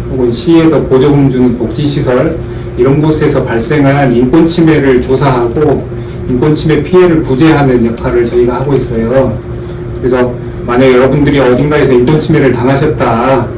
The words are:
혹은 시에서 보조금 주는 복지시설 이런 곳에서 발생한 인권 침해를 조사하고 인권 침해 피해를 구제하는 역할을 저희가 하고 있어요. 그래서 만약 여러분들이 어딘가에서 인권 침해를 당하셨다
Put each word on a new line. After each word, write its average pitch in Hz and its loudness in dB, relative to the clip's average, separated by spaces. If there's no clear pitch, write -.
혹은 127 -2
시에서 160 2
보조금 139 2
주는 123 0
복지시설 127 -2
이런 139 2
곳에서 147 0
발생한 135 0
인권 127 2
침해를 139 2
조사하고 139 0
인권 139 0
침해 151 0
피해를 175 2
구제하는 131 2
역할을 120 -2
저희가 120 0
하고 139 -2
있어요. 120 0
그래서 123 -2
만약 127 2
여러분들이 135 2
어딘가에서 135 2
인권 127 2
침해를 143 2
당하셨다 127 0